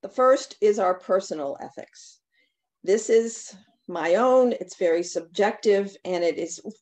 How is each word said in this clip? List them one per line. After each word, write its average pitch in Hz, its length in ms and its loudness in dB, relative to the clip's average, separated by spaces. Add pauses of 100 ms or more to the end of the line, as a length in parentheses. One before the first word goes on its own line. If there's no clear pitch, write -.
The 294 80 -12
first 262 500 2
is 208 180 2
our 185 160 0
personal 175 680 -4
ethics. - 600 -20 (640)
This 202 240 0
is 226 480 0 (300)
my 170 280 -2
own, 254 380 4
it's - 240 -10
very 175 260 0
subjective, 196 920 -2 (120)
and 175 180 -2
it 165 140 0
is 165 220 -10 (220)